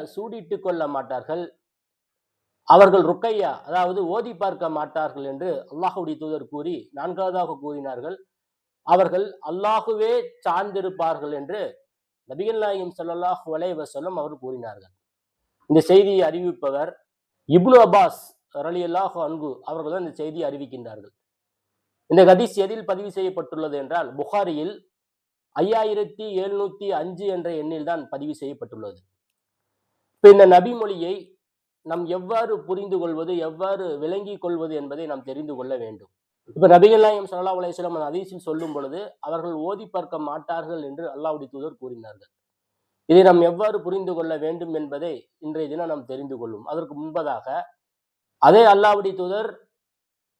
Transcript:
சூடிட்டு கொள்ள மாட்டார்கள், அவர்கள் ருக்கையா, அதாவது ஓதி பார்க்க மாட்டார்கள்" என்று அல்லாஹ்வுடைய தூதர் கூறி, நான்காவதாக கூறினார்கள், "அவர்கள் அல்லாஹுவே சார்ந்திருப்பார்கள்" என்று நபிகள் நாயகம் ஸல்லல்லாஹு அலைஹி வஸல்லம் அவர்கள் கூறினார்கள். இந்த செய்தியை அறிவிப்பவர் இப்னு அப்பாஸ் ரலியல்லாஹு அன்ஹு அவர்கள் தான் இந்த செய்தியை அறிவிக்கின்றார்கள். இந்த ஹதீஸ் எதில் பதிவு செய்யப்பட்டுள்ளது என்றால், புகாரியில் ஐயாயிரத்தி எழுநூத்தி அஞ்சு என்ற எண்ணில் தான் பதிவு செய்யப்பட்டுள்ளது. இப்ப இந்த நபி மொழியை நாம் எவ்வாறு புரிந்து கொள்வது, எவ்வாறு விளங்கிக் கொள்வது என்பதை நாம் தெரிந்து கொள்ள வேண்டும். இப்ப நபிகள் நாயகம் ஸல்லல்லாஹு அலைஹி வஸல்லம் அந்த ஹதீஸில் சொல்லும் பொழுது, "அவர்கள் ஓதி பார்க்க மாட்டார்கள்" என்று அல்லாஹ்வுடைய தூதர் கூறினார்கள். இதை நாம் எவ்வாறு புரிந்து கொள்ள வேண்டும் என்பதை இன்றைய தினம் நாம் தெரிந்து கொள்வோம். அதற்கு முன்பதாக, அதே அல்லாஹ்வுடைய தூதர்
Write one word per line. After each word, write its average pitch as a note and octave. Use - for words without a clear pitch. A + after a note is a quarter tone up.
சூடிட்டு G3+
கொள்ள E3+
மாட்டார்கள், C#3
அவர்கள் F#3
ருக்கையா, F#3+
அதாவது F3+
ஓதி A3
பார்க்க F3
மாட்டார்கள்" D3+
என்று C#3
அல்லாஹ்வுடைய E3+
தூதர் D#3
கூறி, D3
நான்காவதாக F3
கூறினார்கள், C#3+
"அவர்கள் F#3
அல்லாஹுவே G#3+
சார்ந்திருப்பார்கள்" F3
என்று D3
நபிகள் G#3
நாயகம் G3
ஸல்லல்லாஹு F3
அலைஹி E3
வஸல்லம் D#3
அவர்கள் D3+
கூறினார்கள். A#2
இந்த D#3
செய்தியை F#3+
அறிவிப்பவர் D#3+
இப்னு F#3
அப்பாஸ் F#3+
ரலியல்லாஹு E3+
அன்ஹு D3+
அவர்கள் D#3
தான் F#3
இந்த D#3+
செய்தியை D#3
அறிவிக்கின்றார்கள். A#2+
இந்த E3+
ஹதீஸ் F#3
எதில் G3+
பதிவு G3
செய்யப்பட்டுள்ளது E3
என்றால், C#3
புகாரியில் F3
ஐயாயிரத்தி G#3+
எழுநூத்தி G3
அஞ்சு F3
என்ற F3
எண்ணில் D#3
தான் D#3
பதிவு D3
செய்யப்பட்டுள்ளது. A2
இப்ப -
இந்த G3
நபி F#3
மொழியை G3
நாம் E3+
எவ்வாறு F#3+
புரிந்து F#3
கொள்வது, E3+
எவ்வாறு E3+
விளங்கிக் F#3+
கொள்வது E3
என்பதை C#3+
நாம் C3+
தெரிந்து C#3
கொள்ள B2+
வேண்டும். A2
இப்ப F3+
நபிகள் G3+
நாயகம் G#3
ஸல்லல்லாஹு F#3
அலைஹி F3
வஸல்லம் F3
அந்த D3+
ஹதீஸில் F3+
சொல்லும் D#3+
பொழுது, D3
"அவர்கள் E3
ஓதி F#3+
பார்க்க E3
மாட்டார்கள்" D#3
என்று C#3+
அல்லாஹ்வுடைய D3
தூதர் D3+
கூறினார்கள். A2+
இதை F3
நாம் F3+
எவ்வாறு F#3
புரிந்து F3+
கொள்ள D#3+
வேண்டும் E3
என்பதை D3
இன்றைய D#3
தினம் E3
நாம் C#3+
தெரிந்து C3+
கொள்வோம். A2+
அதற்கு D3
முன்பதாக, D3+
அதே F#3+
அல்லாஹ்வுடைய G3+
தூதர் F#3+